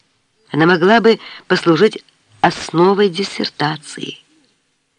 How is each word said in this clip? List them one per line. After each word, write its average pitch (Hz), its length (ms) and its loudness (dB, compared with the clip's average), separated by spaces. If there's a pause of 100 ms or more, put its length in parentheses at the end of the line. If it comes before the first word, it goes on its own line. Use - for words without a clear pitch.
(500)
Она 147 140 0
могла 180 360 2
бы 214 200 2 (260)
послужить 175 560 0 (380)
основой 185 680 0
диссертации. - 1120 -8 (800)